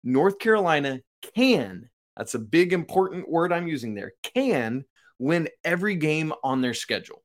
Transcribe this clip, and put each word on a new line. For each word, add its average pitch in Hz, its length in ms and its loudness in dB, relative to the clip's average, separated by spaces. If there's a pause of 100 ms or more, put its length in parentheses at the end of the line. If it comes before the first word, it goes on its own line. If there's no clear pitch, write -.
North 143 360 2
Carolina 156 600 2 (340)
can, 147 560 2 (260)
that's 113 160 -8
a 117 60 -4
big 165 340 2
important 185 560 -2
word 170 240 0
I'm 170 140 -4
using 120 260 -6
there, 98 200 -10 (100)
can 139 640 -2 (320)
win 156 300 0 (160)
every 180 320 0
game 156 380 0 (100)
on 131 160 0
their 123 140 0
schedule. - 520 -6